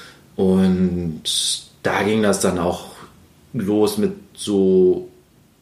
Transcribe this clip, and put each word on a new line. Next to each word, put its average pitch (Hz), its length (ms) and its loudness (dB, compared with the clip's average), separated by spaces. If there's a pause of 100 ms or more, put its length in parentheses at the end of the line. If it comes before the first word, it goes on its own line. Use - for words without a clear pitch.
(360)
Und 92 840 0 (640)
da 98 200 -2
ging 107 200 0
das 98 180 0
dann 90 160 0
auch 87 300 -4 (680)
los 104 440 0
mit 98 160 0 (200)
so, 92 720 2 (540)